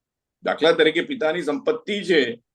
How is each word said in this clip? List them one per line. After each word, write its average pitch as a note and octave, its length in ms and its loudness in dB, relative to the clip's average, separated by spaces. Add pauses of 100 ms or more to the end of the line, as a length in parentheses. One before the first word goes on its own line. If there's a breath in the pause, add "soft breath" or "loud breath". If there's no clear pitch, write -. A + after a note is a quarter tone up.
(440)
દાખલા D3+ 280 2
તરીકે D#3+ 300 2
પિતાની D#3 400 -4
સંપત્તિ D#3 640 -4
છે C#3+ 400 0 (120)